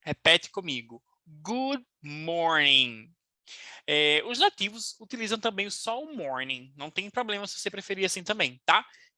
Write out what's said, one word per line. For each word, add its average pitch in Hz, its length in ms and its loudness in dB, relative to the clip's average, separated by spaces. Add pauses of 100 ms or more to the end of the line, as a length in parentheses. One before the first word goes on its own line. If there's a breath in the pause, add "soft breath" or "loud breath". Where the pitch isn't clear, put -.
Repete 220 500 4
comigo. 120 500 -8 (240)
Good 247 600 -4 (160)
morning. 147 1080 2 (760 loud breath)
É, 151 380 4
os 240 140 -4
nativos 220 600 -2
utilizam 220 400 -4
também 202 300 -2
só 226 320 -4
o 311 140 -12
morning. 131 600 -6
Não 143 140 -10
tem 196 200 -6
problema 208 380 -4
se - 120 -10
você - 100 -4
preferir 190 360 -4
assim 185 180 0
também, 160 420 -2
tá? 190 200 6 (320 loud breath)